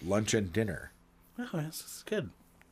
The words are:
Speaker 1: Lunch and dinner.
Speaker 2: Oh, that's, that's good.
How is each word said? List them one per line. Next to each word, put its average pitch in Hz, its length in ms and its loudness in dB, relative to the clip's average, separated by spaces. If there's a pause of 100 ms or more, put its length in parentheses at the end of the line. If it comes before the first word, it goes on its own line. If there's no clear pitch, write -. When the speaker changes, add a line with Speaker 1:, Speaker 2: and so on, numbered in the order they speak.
Speaker 1:
Lunch 101 300 4
and 101 180 4
dinner. 101 400 0 (460)
Speaker 2:
Oh, 240 140 -4
that's, 160 300 -4
that's - 220 -12
good. 165 260 -2 (420)